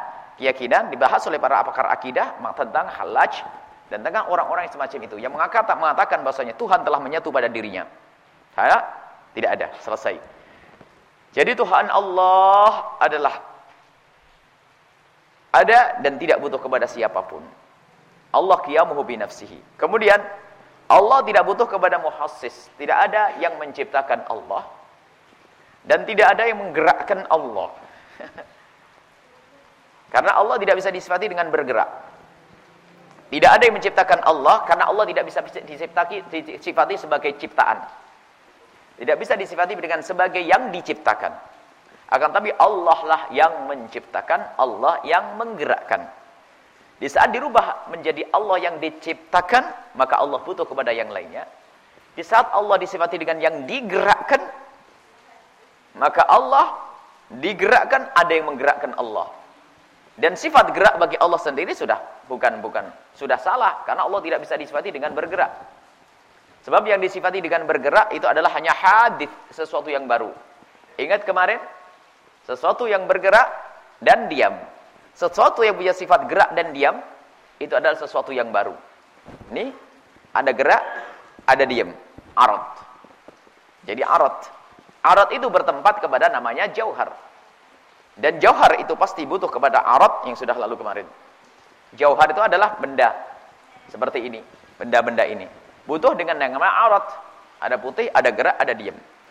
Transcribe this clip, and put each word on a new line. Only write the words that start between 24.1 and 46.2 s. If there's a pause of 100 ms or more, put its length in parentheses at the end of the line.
Allah. (1200)
Dan
tidak
ada
yang
menggerakkan
Allah. (480)
<laughs>
Karena
Allah
tidak
bisa
disifati
dengan
bergerak. (1200)
Tidak
ada
yang
menciptakan
Allah,
karena
Allah
tidak
bisa (240)
disifati,
disifati
sebagai
ciptaan. (1200)
Tidak
bisa
disifati
dengan
sebagai
yang
diciptakan. (800)
Akan
tapi
Allah
lah (100)
yang
menciptakan,
Allah
yang
menggerakkan. (880)